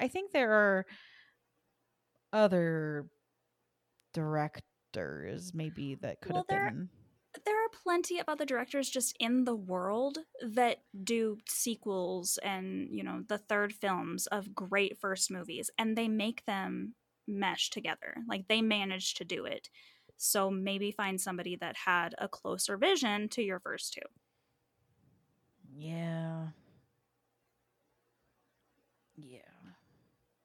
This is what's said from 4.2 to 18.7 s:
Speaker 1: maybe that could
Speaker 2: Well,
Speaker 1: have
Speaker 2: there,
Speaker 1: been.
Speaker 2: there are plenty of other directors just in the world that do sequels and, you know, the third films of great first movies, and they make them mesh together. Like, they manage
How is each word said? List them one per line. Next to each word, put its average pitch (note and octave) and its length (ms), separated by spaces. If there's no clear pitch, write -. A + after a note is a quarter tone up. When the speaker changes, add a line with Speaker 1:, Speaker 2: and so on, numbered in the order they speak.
Speaker 1:
maybe D#3 400
that - 260
could - 120
Speaker 2:
Well, F4+ 100
Speaker 1:
have - 60
Speaker 2:
there, G4 200
Speaker 1:
been. - 220
Speaker 2:
there G#4+ 180
are A#4 40
plenty F4 360
of - 100
other D4+ 160
directors C4 460
just - 280
in B3 260
the A#3+ 120
world G3+ 640
that A#3+ 400
do A3 360
sequels F#3 920
and, F#3+ 480
you G3+ 120
know, F#3+ 240
the G#3 120
third G#3 340
films F3+ 540
of G3+ 280
great G3 440
first F#3+ 320
movies, F3 480
and A3 180
they A#3 120
make A3 360
them F#3+ 500
mesh G3 440
together. - 460
Like, G3 200
they A3 120
manage G3 540